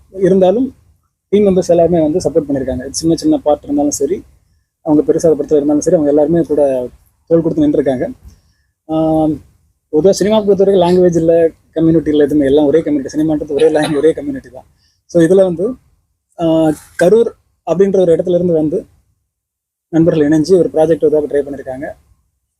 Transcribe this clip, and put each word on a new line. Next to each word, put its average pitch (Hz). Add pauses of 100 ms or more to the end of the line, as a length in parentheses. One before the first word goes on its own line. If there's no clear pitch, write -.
(180)
இருந்தாலும் 190 (680)
டீம் 208
மெம்பர்ஸ் 185
எல்லாருமே 170
வந்து 156
சப்போர்ட் 156
பண்ணியிருக்காங்க. 131
சின்ன 165
சின்ன 151
பார்ட் 147
இருந்தாலும் 143
சரி, 151 (720)
அவங்க 151
பெருசா 151
படத்துல 147
இருந்தாலும் 147
சரி, 170
அவங்க 147
எல்லாருமே 151
கூட 147 (680)
தோள் 165
கொடுத்து 160
நின்றுருக்காங்க. 143 (840)
ஆஹ், 156 (580)
பொதுவா 160
சினிமா 202
பொறுத்த 196
வரைக்கும் 190
லாங்குவேஜ் 180
இல்ல, 165 (380)
கம்யூனிட்டி 160
இல்ல, 147
எதுவுமே 147
எல்லாம் 143
ஒரே 143
கம்யூனிட்டி. 147
சினிமான்றது 151
ஒரே 156
லாங்குவேஜ், 151
ஒரே 156
கம்யூனிட்டி 135
தான். 127 (440)
So 175
இதுல 190
வந்து, 180 (720)
ஆஹ், 160 (260)
கரூர் 214 (360)
அப்படின்ற 190
ஒரு 175
இடத்துல 175
இருந்து 175
வந்து 156 (1120)
நண்பர்கள் 160
இணைஞ்சு 156
ஒரு 156
ப்ராஜெக்ட் 156
உருவாக்க 151
ட்ரை 143
பண்ணியிருக்காங்க. 135 (720)